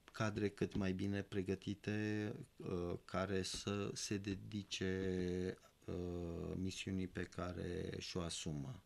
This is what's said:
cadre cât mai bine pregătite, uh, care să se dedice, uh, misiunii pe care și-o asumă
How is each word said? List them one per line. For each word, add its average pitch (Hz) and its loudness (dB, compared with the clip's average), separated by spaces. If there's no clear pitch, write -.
cadre 107 2
cât 98 0
mai 95 4
bine 101 2
pregătite, 104 0
uh, 87 0
care 95 2
să 101 0
se - 0
dedice, 95 0
uh, 87 -2
misiunii 92 0
pe 95 -4
care 90 -2
și-o - -2
asumă 76 -2